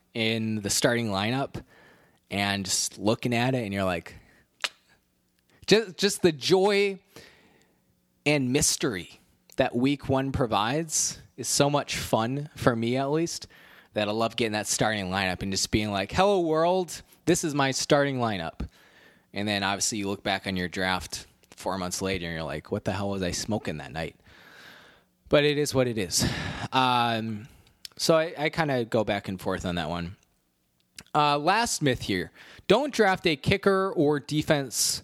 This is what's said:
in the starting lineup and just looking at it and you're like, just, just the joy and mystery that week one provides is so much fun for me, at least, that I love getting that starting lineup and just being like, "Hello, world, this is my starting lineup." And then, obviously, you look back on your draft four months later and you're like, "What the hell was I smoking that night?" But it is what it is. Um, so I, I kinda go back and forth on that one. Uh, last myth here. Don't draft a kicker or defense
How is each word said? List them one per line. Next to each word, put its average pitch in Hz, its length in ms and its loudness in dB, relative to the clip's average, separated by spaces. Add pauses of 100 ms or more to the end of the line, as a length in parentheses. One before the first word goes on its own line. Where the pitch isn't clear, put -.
(140)
in 110 480 0
the 98 80 -2
starting 120 380 0
lineup 113 540 -2 (680)
and 101 340 0
just - 340 -4
looking 117 360 0
at 123 200 0
it 123 100 -2
and 98 100 -4
you're 98 100 0
like, 90 300 -4 (1500)
just, 196 320 4
just 196 240 -2
the 175 100 6
joy 190 680 2 (1300)
and 139 280 2
mystery 131 680 0 (360)
that 131 180 2
week 135 340 2
one 135 240 0
provides 123 840 0 (180)
is 123 120 -8
so 143 200 2
much 143 280 -2
fun 131 580 -2
for 127 220 4
me, 117 200 0
at 139 140 -2
least, 160 380 -2 (460)
that 107 120 2
I 104 60 -2
love 113 240 0
getting 113 160 0
that 107 160 -2
starting 107 380 0
lineup 92 360 -2
and 98 80 -4
just - 220 -2
being 107 180 2
like, 98 220 -2
"Hello, 196 280 4
world, 170 640 0 (220)
this 170 180 2
is 156 120 -2
my 139 180 2
starting 139 460 2
lineup." 101 480 -4 (680)
And 101 140 -2
then, 101 160 0
obviously, 98 340 -2
you 98 100 -4
look 98 140 -4
back 95 240 -2
on 95 100 -2
your 90 120 -2
draft 92 580 -4 (240)
four - 280 -6
months 90 220 -6
later 95 260 -2
and 85 80 -6
you're 80 100 -6
like, 73 260 -8
"What 104 140 -4
the 104 80 0
hell 101 180 -4
was 98 120 -4
I 90 100 -2
smoking 104 460 -4
that 69 140 -12
night?" 82 220 -8 (1120)
But 147 160 4
it 147 140 2
is 147 160 -2
what 127 140 4
it 113 100 -4
is. 90 260 0 (480)
Um, 120 760 0 (480)
so 165 200 4
I, 165 220 0
I 151 120 0
kinda 139 340 0
go 110 180 2
back 101 240 -2
and 92 140 -6
forth 95 260 -4
on 90 80 -2
that 82 140 -2
one. 87 280 -6 (960)
Uh, 147 260 4
last 196 440 0
myth 131 200 2
here. 90 280 -2 (380)
Don't 254 260 4
draft 190 320 2
a 160 80 2
kicker 190 560 2
or 147 300 2
defense 147 840 0